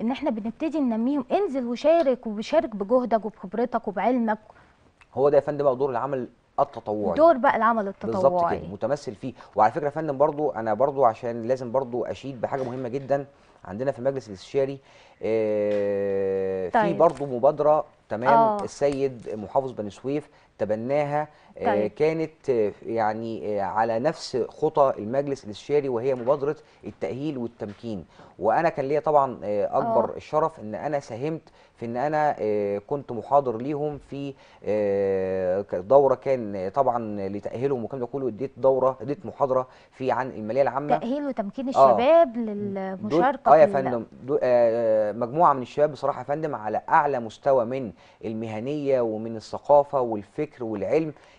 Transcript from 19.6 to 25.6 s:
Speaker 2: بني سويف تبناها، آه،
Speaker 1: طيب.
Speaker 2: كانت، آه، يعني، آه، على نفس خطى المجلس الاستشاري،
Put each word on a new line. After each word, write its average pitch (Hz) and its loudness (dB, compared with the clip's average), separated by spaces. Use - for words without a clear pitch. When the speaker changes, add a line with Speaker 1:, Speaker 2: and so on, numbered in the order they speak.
Speaker 2:
بني 107 -8
سويف 143 -6
تبناها، 143 -2
آه، - -6
Speaker 1:
طيب. - 2
Speaker 2:
كانت، 156 -2
آه، 107 2
يعني، 110 -2
آه، - -2
على 113 0
نفس 143 -4
خطى 147 2
المجلس 135 -4
الاستشاري، 139 -2